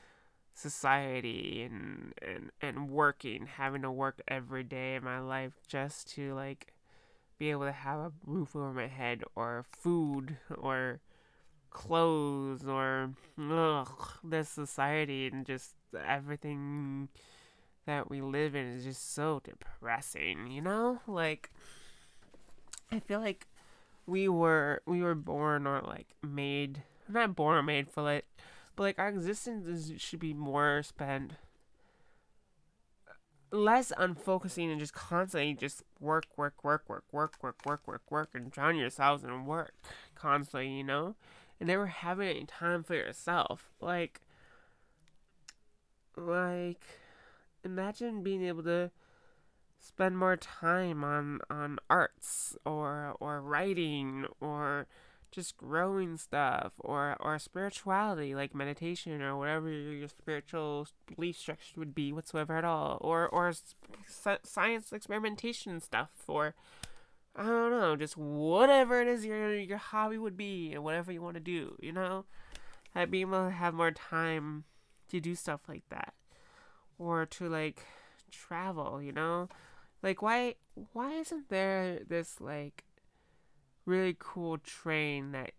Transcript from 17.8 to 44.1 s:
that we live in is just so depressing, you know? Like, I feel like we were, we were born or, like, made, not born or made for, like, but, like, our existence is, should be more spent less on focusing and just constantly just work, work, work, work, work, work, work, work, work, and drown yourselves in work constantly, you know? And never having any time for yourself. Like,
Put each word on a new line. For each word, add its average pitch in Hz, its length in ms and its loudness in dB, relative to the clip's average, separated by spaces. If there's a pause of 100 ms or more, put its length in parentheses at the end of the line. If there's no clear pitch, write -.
that 143 260 -4
we 139 100 -6
live 139 340 0
in 135 120 -2
is 123 180 -6
just - 300 -8
so 147 300 0
depressing, 95 1080 -4
you 139 120 -6
know? 233 440 2
Like, 165 440 0 (1400)
I 226 100 -2
feel 208 200 -2
like 202 260 -4 (600)
we 190 220 4
were, 160 580 6
we 175 160 4
were 170 120 4
born 147 520 2
or, 139 160 2
like, - 260 -10 (140)
made, 143 600 -2 (260)
not 208 260 2
born 156 240 6
or 143 40 6
made 143 280 2
for, 151 120 -4
like, 147 240 2 (500)
but, 202 80 2
like, 196 140 2
our 196 100 2
existence 202 580 -2
is, 160 340 -4
should 165 200 -6
be 160 140 -2
more 147 480 4
spent 139 500 -4 (2250)
less 214 400 6
on 180 220 2
focusing 180 560 0
and 151 100 0
just 147 120 -4
constantly 170 640 0
just - 280 -6 (180)
work, 156 260 2 (100)
work, 143 280 -2
work, 147 240 2
work, - 240 -8
work, 151 300 0
work, 127 220 -6
work, 143 220 -2
work, - 240 -8
work, 151 240 0
and 127 160 -6
drown 156 260 4
yourselves 143 480 4
in 127 220 -6
work 156 280 -4 (400)
constantly, 143 540 2
you 135 160 -4
know? 151 300 -2 (440)
And 170 100 -2
never 196 180 4
having 185 420 -2
any 139 160 -2
time 170 380 0
for 170 120 -2
yourself. - 760 0 (100)
Like, 170 400 -2 (2000)